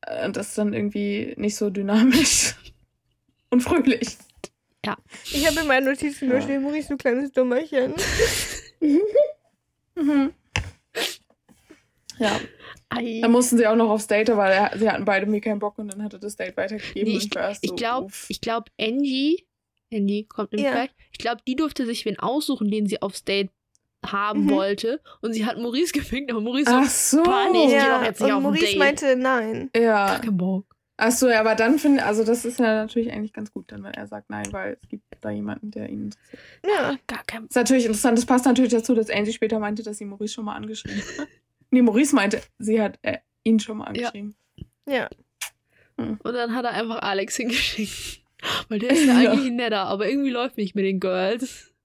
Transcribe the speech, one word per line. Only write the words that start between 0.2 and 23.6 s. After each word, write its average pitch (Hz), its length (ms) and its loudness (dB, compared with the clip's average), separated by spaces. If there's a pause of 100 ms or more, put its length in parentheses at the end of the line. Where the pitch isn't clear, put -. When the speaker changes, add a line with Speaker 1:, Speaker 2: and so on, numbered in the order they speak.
Speaker 1:
und 196 100 -4
das 202 140 -6
ist - 80 -8
dann 208 160 0
irgendwie 208 640 -4
nicht 208 180 -2
so 208 140 -2
dynamisch 220 840 4 (460)
<laughs> - 500 -20
und 247 100 4
fröhlich. 254 560 2 (680)
Speaker 2:
Ja. 208 140 -4 (340)
Speaker 3:
Ich 294 140 0
habe 311 140 2
in 311 80 -2
meinen 269 180 2
Notizen 277 440 -2
nur 254 80 2
Speaker 1:
Ja. 285 60 0
Speaker 3:
stehen, 277 200 -2
„Maurice, 294 260 -4
du 285 80 -4
kleines 269 340 -2
Dummerchen.“ 262 640 0 (880)
Speaker 1:
<laughs> - 0 - (1120)
Mhm. 285 360 2 (1900)
Ja. 214 200 0 (500)
Speaker 2:
Ei. 233 320 -6
Speaker 1:
Dann 233 100 4
mussten 247 260 4
sie 226 100 6
auch 220 80 6
noch 226 140 4
aufs 208 180 0
Date, 214 280 4
weil 196 160 4
er, 196 260 2
sie 214 120 4
hatten 196 160 -2
beide 196 200 2
mir 208 160 0
keinen 208 180 -2
Bock 208 180 -4
und 214 140 -12
dann 208 120 -10
hat 208 100 -8
er 190 60 -18
das 208 160 -10
Date 185 220 -8
weitergegeben - 520 -6
Speaker 2:
Nee, 208 80 2
Speaker 1:
und - 60 -2
Speaker 2:
ich, - 60 -6
Speaker 1:
ich - 60 -6
war - 80 -2
erst - 200 -4
Speaker 2:
ich - 60 -2
Speaker 1:
so, 180 60 -8
Speaker 2:
glaub, 240 300 -2
Speaker 1:
uff. - 240 -16
Speaker 2:
ich - 120 -8
glaub, 226 280 -4 (100)
Angie, 269 680 0 (480)
Angie 208 320 0
kommt - 260 -8
nämlich 240 160 0
Speaker 3:
Ja. 262 60 0
Speaker 2:
gleich, 247 160 -2 (220)
ich - 80 -20
glaub, 226 260 -6
die 254 100 -2
durfte 285 300 -2
sich 233 200 -6
wen 208 140 -4
aussuchen, 262 500 0
den 214 180 0
sie 202 140 -2
aufs - 220 -8
Date 196 260 -2 (560)